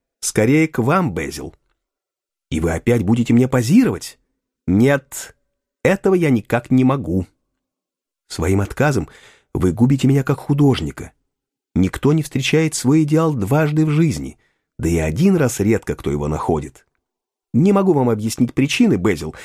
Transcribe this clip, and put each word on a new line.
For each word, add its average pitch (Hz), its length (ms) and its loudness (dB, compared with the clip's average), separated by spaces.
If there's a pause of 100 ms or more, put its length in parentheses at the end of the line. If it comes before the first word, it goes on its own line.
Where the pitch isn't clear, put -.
(200)
Скорее 143 480 2
к 156 100 -10
вам, 135 360 0
Безил». 78 400 -10 (960)
«И 80 100 -6
вы 82 120 -4
опять 113 300 0
будете 117 300 0
мне 123 160 4
позировать?» 131 720 0 (480)
«Нет, 131 680 0 (460)
этого 190 320 2
я 165 160 2
никак 117 400 -2
не 127 140 4
могу». 95 420 -2 (1040)
«Своим 95 320 -2
отказом 117 480 -2 (440)
вы 87 200 0
губите 131 360 2
меня 135 140 2
как 135 160 -4
художника. 139 720 -2 (640)
Никто 95 380 0
не 160 100 2
встречает 151 520 -2
свой 151 280 2
идеал 156 320 0
дважды 147 500 0
в 156 60 -2
жизни, 127 480 -2 (400)
да 82 100 -2
и 82 100 0
один 120 380 2
раз 135 240 0
редко 101 360 0
кто - 140 -6
его 73 180 -4
находит. 76 580 -4 (680)
Не 170 200 2
могу 196 200 2
вам 131 180 0
объяснить 113 440 -2
причины, 156 400 2
Безил, 87 400 -2 (100)